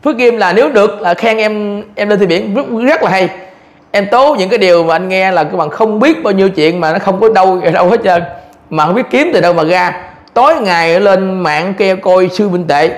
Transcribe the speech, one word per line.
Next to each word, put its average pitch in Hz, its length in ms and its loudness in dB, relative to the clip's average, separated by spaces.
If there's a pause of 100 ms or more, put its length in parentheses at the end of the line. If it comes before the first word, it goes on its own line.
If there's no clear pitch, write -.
Phước 285 140 0
Kim 240 180 2
là 190 160 0
nếu 247 160 2
được 214 340 0
là 175 120 0
khen 220 220 0
em, 208 460 -4 (120)
em 208 140 -4
Lê 208 80 2
Thị 190 100 2
Biển 196 280 -2
rất, 277 120 -2 (220)
rất 311 140 0
là 196 80 0
hay. 185 180 0 (600)
Em 202 200 -2
tố 277 280 2
những 190 100 -2
cái 226 100 0
điều 175 260 4
mà 165 100 0
anh 180 140 -4
nghe 190 220 0
là 165 140 0
các 160 120 -6
bạn 151 140 -2
không 214 300 -2
biết 320 220 2
bao 208 100 -2
nhiêu 190 160 2
chuyện 170 320 0
mà 160 120 0
nó 175 60 -2
không 190 220 -2
có 220 80 4
đâu, 190 320 2 (120)
đâu 180 160 2
hết 233 160 2
trơn. 175 180 2 (480)
Mà 156 160 0
không 175 80 0
biết 247 160 -2
kiếm 302 240 0
từ 190 60 4
đâu 175 120 2
mà 165 120 0
ra. 180 280 0 (420)
Tối 277 260 4
ngày 170 400 0
lên 190 400 0
mạng 170 380 -2
kia 190 180 0
coi 185 320 2
sư 208 200 -2
Minh 180 200 -2
Tệ 151 300 2